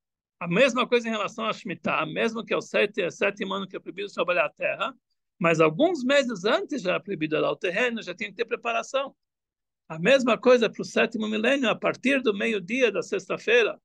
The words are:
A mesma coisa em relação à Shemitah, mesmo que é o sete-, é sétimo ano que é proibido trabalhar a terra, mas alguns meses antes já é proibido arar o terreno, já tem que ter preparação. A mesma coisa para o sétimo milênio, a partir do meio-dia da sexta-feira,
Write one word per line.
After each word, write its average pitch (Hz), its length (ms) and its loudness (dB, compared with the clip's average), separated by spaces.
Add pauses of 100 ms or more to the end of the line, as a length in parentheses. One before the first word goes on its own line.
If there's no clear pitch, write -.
(400)
A 175 80 -8
mesma 233 400 2
coisa 240 200 0
em 226 40 -2
relação 214 340 -4
à 214 60 0
Shemitah, 160 540 -4
mesmo 220 400 -4
que - 80 -6
é 180 40 0
o 156 40 -2
sete-, 208 400 -2
é 165 100 -2
sétimo 202 420 -4
ano 190 140 -6
que 190 80 -14
é 175 40 -10
proibido 190 340 -12
trabalhar 175 320 0
a 147 40 -4
terra, 180 460 -6 (420)
mas 165 220 4
alguns 240 440 4
meses 247 420 2
antes 285 360 0
já 180 140 -2
é 165 40 -4
proibido 156 380 -4
arar 147 140 0
o 147 60 -6
terreno, 220 440 -2
já 180 140 -10
tem 208 140 -8
que 202 60 -20
ter 233 100 -4
preparação. 233 680 -4 (760)
A 160 120 -10
mesma 240 380 4
coisa 240 320 6
para - 120 -8
o 185 40 -6
sétimo 226 420 -2
milênio, 226 420 2
a 190 60 2
partir 254 460 0
do 226 120 2
meio-dia 220 560 0
da 190 120 -2
sexta-feira, 208 840 0